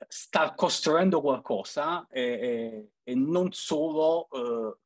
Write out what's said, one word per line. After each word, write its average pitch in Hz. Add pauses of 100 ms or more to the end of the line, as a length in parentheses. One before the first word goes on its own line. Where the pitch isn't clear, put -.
star -
costruendo 170
qualcosa 143
e, 127
e, 117 (140)
e 123
non 165
solo, 160
eh, 117